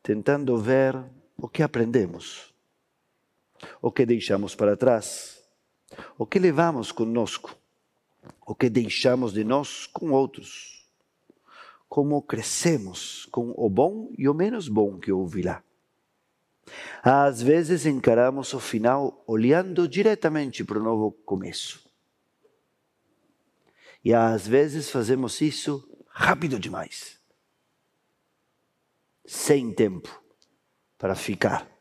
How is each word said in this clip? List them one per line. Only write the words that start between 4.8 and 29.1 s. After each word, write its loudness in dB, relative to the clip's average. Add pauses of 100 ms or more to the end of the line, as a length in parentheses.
o -4
que 0
levamos 2
conosco, -4 (880)
o -8
que 2
deixamos 0
de -2
nós -2
com -6
outros, -4 (1000)
como 0
crescemos -4
com -6
o 0
bom 0
e 0
o 2
menos -2
bom 0
que -8
houve -2
lá. -6 (1400)
Às 4
vezes 4
encaramos 2
o -4
final 0
olhando 2
diretamente 0
para -2
o -2
novo 0 (160)
começo. -8 (2250)
E 6
às 4
vezes 2
fazemos 0
isso -4 (200)
rápido -2
demais, -12 (2000)